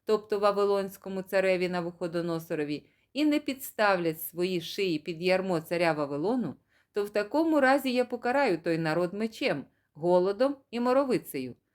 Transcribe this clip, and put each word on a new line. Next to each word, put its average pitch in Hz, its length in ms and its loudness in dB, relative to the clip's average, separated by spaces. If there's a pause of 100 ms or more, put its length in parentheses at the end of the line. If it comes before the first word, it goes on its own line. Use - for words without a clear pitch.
тобто 214 340 0
вавилонському 196 840 0
цареві 185 480 0
Навуходоносорові, 165 1160 -4 (280)
і 285 120 0
не 294 140 2
підставлять 196 840 0
свої 180 400 -2
шиї 170 380 -2
під 165 220 -10
ярмо 185 380 2
царя 170 340 0
Вавилону, 151 600 -2 (380)
то 208 100 -2
в 208 60 -6
такому 294 500 0
разі 269 340 4
я 247 120 2
покараю 240 520 0
той 165 200 0
народ 165 360 0
мечем, 214 520 -2 (280)
голодом 185 600 2 (160)
і 233 80 -6
моровицею. 240 760 0 (200)